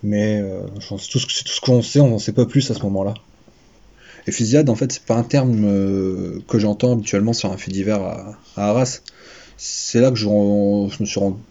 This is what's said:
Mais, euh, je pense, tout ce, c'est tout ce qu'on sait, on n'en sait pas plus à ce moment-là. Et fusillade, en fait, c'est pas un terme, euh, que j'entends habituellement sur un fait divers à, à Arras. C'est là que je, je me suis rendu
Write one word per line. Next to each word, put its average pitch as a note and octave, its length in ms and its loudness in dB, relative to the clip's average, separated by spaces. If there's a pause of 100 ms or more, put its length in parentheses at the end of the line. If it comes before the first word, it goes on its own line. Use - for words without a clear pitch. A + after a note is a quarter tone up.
Mais, G#2 380 0
euh, F#2+ 200 -6 (180)
je - 80 -16
pense, G2+ 220 -10
tout C3+ 100 0
ce, - 100 -4
c'est - 140 -4
tout - 80 -10
ce - 80 -6
qu'on B2 220 4
sait, C#3 180 0
on C#3+ 80 8
n'en A2+ 100 2
sait G#2 140 -4
pas A#2 140 2
plus B2 260 0
à - 20 -2
ce - 100 -6
moment-là. G2 300 -2 (1120)
Et G#2+ 60 -4
fusillade, C3 380 2
en A2 60 4
fait, B2+ 180 -2
c'est - 100 -12
pas A#2 140 0
un A#2+ 60 2
terme, B2 420 2
euh, G2 840 0
que A2+ 120 2
j'entends G#2+ 340 2
habituellement G#2+ 400 0
sur G2+ 180 -4
un F#2+ 60 -8
fait - 140 -10
divers G2 300 -2
à, F#2 360 -10 (180)
à G#2 140 0
Arras. B2+ 320 0 (560)
C'est - 420 -4
là B2+ 120 6
que B2 40 0
je, G#2+ 80 -4
je G2+ 760 2
me G#2 40 0
suis G#2 140 -4
rendu G2 200 0 (120)